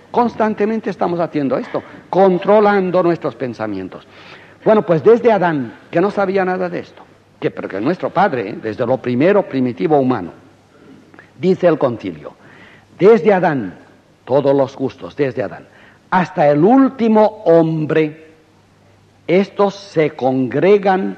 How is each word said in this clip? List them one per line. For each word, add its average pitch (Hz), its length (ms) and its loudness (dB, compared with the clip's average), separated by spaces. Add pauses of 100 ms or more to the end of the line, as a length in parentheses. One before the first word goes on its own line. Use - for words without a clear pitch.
(100)
Constantemente 220 760 -2
estamos 175 320 -4
haciendo 143 380 -2
esto, 226 240 -8 (260)
controlando 190 960 2
nuestros 165 320 -2
pensamientos. 107 720 -10 (580)
Bueno, 214 180 4
pues 160 220 0
desde 226 260 4
Adán, 165 440 -2 (160)
que 170 100 -2
no 202 100 0
sabía 196 340 -2
nada 185 260 -4
de 170 80 -8
esto, - 240 -16 (360)
que, - 120 -4
pero - 180 -12
que 95 120 -8
nuestro 139 300 -4
padre, 139 400 -2
¿eh? - 120 -10
Desde 110 240 -6
lo 127 120 0
primero 143 440 0
primitivo 135 560 -2
humano, 120 320 -2 (1080)
dice 180 260 0
el 160 120 4
concilio, 98 560 -6 (640)
desde 214 340 4
Adán, 147 420 -2 (520)
todos 139 280 2
los 135 220 -2
justos, 113 400 -10
desde 135 260 -4
Adán, 85 240 -10 (440)
hasta 170 380 0
el 147 140 4
último 220 840 4
hombre, 160 840 2 (1000)
estos 196 480 0
se 151 360 -2
congregan 185 1080 0